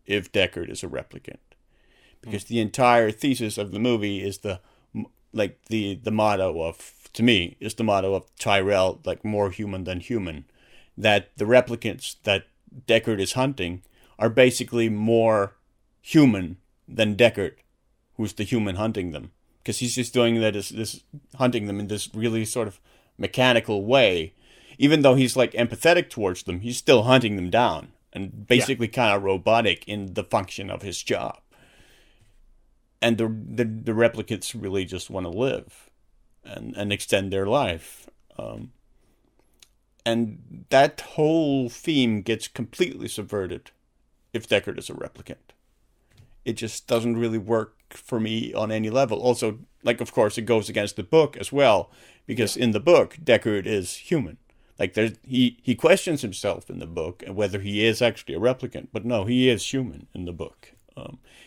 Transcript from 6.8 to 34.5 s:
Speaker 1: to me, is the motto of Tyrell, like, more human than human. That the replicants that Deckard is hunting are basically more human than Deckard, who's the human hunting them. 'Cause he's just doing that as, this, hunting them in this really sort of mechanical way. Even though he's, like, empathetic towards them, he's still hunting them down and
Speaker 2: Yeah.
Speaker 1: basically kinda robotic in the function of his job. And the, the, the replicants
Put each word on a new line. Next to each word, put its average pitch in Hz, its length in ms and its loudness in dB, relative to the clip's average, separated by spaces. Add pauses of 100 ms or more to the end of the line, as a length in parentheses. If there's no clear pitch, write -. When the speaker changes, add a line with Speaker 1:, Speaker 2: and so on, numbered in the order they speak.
Speaker 1:
to - 80 -4
me, 107 380 4
is - 160 -10
the 117 80 -4
motto 98 320 2
of 90 80 -4 (160)
Tyrell, 98 640 2
like, - 180 -6
more 104 280 -2
human 95 320 -10
than 90 160 -6
human. 85 460 -6 (520)
That 107 400 2
the 107 80 -2
replicants 120 800 2
that 98 240 0 (400)
Deckard 113 320 4
is 95 140 -2
hunting 101 500 -2 (340)
are 113 120 2
basically 120 600 4
more 110 640 2 (460)
human 98 560 4 (300)
than 107 280 0
Deckard, 104 380 2 (640)
who's 107 160 -4
the 107 100 -6
human 104 320 -2
hunting 104 360 -4
them. 69 200 -12 (320)
'Cause - 160 -6
he's 123 160 -4
just 123 180 -4
doing 117 280 2
that 107 140 2
as, 98 140 -8
this, 107 340 -10 (320)
hunting 123 320 0
them 101 120 -4
in 104 80 -6
this 104 260 -6
really 110 320 -2
sort 110 220 -4
of 98 120 -14 (380)
mechanical 113 680 2
way. 104 480 4 (460)
Even 147 220 4
though 135 140 8
he's, 131 200 2
like, 120 180 2
empathetic 160 560 2
towards 95 340 -4
them, 90 180 -6
he's 120 160 -8
still 120 260 6
hunting 120 320 4
them 90 160 -4
down 101 380 2 (220)
and 98 120 -10 (100)
Speaker 2:
Yeah. 104 140 -16
Speaker 1:
basically 123 400 2
kinda 113 320 2
robotic 98 680 2
in 101 280 -8
the 104 80 -4
function 98 480 -4
of 90 120 -10
his 92 200 -10
job. - 360 -6 (1600)
And 113 160 2
the, 113 100 -2
the, 113 380 -4
the 110 260 -6
replicants 113 680 -2